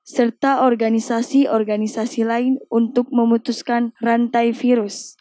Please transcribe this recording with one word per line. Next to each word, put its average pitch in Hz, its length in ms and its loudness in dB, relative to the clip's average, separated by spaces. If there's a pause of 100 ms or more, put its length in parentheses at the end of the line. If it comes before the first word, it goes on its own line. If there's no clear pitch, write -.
serta 262 560 0
organisasi-organisasi 226 1600 0
lain 247 480 -2
untuk 233 400 0
memutuskan 233 880 0
rantai 233 560 0
virus. 233 640 -2